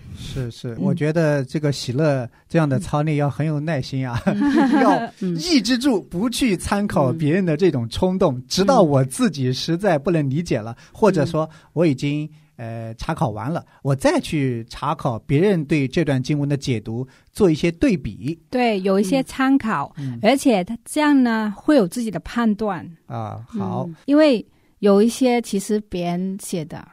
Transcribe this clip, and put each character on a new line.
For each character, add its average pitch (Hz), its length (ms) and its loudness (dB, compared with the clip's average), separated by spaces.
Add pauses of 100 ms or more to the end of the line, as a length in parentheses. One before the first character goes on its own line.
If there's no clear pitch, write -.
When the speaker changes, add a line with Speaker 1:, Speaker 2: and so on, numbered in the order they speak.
(180)
Speaker 1:
是， 127 340 -8
是， 120 240 -10
Speaker 2:
嗯。 110 60 -8
Speaker 1:
我 185 120 2
觉 151 200 0
得 151 320 2
这 - 120 -6
个 147 140 0
喜 131 220 -6
乐 135 360 0 (200)
这 165 100 2
样 156 80 2
的 131 120 2
操 151 220 -2
练 156 140 0
要 143 140 0
很 143 180 -2
有 151 140 -2
耐 151 200 -2
心 131 240 -4
啊， 120 200 -6
Speaker 2:
嗯。 269 460 2
Speaker 1:
<laughs> 277 120 4
要 233 260 2 (280)
抑 311 240 2
制 240 160 2
住 240 240 2
不 175 280 -4
去 233 280 0
参 202 280 -2
考 160 280 2
别 160 180 0
人 190 140 2
的 165 100 2
这 185 160 4
种 120 160 0
冲 185 320 0
动， 165 160 2
Speaker 2:
嗯。 127 140 -8
Speaker 1:
直 185 160 0
到 254 160 6
我 143 240 4
自 214 260 0
己 127 220 -2
实 160 240 -2
在 180 200 2
不 139 140 -2
能 151 180 2
理 147 140 -2
解 156 160 -2
了， 113 180 -8
Speaker 2:
嗯。 - 140 -20
Speaker 1:
或 - 180 4
者 190 160 2
说 160 240 -2 (220)
我 165 140 2
已 147 100 2
经， 147 340 -4 (280)
呃， 113 380 -10
查 - 200 -6
考 147 140 0
完 107 200 -6
了， 139 160 -6 (180)
我 135 120 0
再 190 240 2
去 131 500 -2
查 143 240 -4
考 135 260 -4
别 143 200 0
人 180 240 2
对 143 240 0
这 170 160 0
段 139 180 0
经 151 160 -2
文 143 120 -2
的 143 80 0
解 135 200 -2
读， 113 300 -8 (240)
做 208 180 4
一 156 60 4
些 170 160 0
对 202 240 2
比。 127 420 -6 (120)
Speaker 2:
对， 233 320 0
有 196 180 2
一 214 40 4
些 262 200 0
参 269 340 0
考， 202 400 -4
Speaker 1:
嗯。 135 180 -6
嗯。 117 80 -10
Speaker 2:
而 240 120 4
且 240 300 2
他 226 180 -8
这 - 160 -6
样 294 240 4
呢， 220 320 0
会 302 220 2
有 202 100 4
自 247 160 -8
己 220 80 -6
的 - 80 -6
判 233 360 0
断。 196 300 -4 (200)
Speaker 1:
啊， 110 420 -8
好。 120 400 -4
Speaker 3:
嗯。 165 80 -12 (120)
Speaker 2:
因 285 100 0
为 294 280 2 (340)
有 202 220 4
一 226 60 4
些 240 340 0
其 220 160 -4
实 214 300 -2
别 175 160 -6
人 180 380 -4
写 165 240 -8
的 - 280 -16